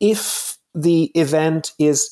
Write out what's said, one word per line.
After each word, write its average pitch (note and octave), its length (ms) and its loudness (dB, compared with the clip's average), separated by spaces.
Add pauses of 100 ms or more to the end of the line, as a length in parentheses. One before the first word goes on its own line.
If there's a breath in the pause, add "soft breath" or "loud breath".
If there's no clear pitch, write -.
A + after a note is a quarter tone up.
if - 580 -2 (160)
the E3 300 2 (100)
event D#3 640 0
is D3 340 2